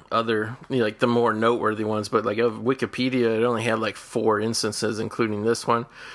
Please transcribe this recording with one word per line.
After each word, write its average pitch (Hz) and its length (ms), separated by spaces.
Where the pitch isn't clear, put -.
other, 113 440
you 135 80
know, 120 80
like, 107 140
the 127 80
more 120 260
noteworthy 107 500
ones, 107 260
but, 110 160
like, 107 140
of 117 140
Wikipedia, 120 840
it 113 60
only 117 200
had, 113 160
like, 107 180
four 110 420
instances, 110 580
including 107 460
this 113 240
one. 117 180